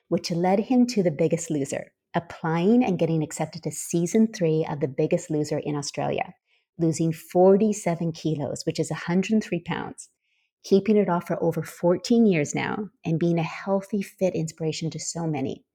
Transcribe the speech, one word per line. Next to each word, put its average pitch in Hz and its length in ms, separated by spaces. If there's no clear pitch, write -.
which 170 240
led 185 280
him 247 280
to 214 160
The 175 80
Biggest 165 400
Loser, - 400
applying 175 720
and 185 120
getting 165 240
accepted 156 420
to 156 80
season 175 560
three 160 420
of 151 100
The 151 80
Biggest 156 420
Loser 151 300
in 147 160
Australia, 143 580
losing 165 320
forty-seven 180 1040
kilos, 147 520
which 165 140
is 156 100
a 160 60
hundred 190 480
three 175 160
pounds, - 480
keeping 196 320
it 196 140
off 175 180
for - 160
over 165 200
fourteen 185 600
years 170 300
now 185 320
and 165 160
being 170 200
a 160 40
healthy, 196 580
fit 185 340
inspiration 160 560
to 165 100
so 165 260
many. 135 480